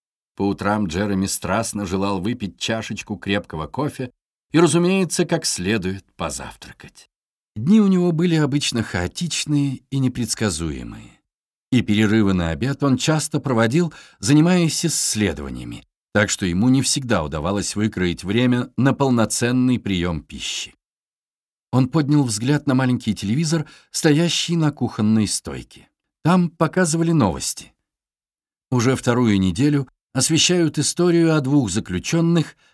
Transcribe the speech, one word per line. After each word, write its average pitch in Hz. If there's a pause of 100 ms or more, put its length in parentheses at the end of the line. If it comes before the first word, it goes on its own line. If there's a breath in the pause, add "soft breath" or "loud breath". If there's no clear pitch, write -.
(360)
По 98
утрам 101
Джереми 98
страстно 101
желал 95
выпить 104
чашечку 110
крепкого 98
кофе 135 (400)
и, 147
разумеется, 175
как 165
следует 95 (100)
позавтракать. - (460)
Дни 180
у 202
него 180
были 165
обычно 143
хаотичные 127
и 139
непредсказуемые. 85 (520)
И 120
перерывы 104
на 87
обед 107
он 135
часто 156
проводил, 131 (260 loud breath)
занимаясь 160
исследованиями, 73 (280)
так 104
что -
ему 95
не 131
всегда 117
удавалось 80
выкроить 95
время 123
на 127
полноценный 123
прием 87
пищи. - (960)
Он 127
поднял 147
взгляд 123
на 139
маленький 127
телевизор, 151 (260 loud breath)
стоящий 165
на 156
кухонной 110
стойке. - (340)
Там 175
показывали 165
новости. 98 (960)
Уже 127
вторую 117
неделю 127 (260)
освещают 160
историю 165
о 156
двух 131
заключенных, 160 (160)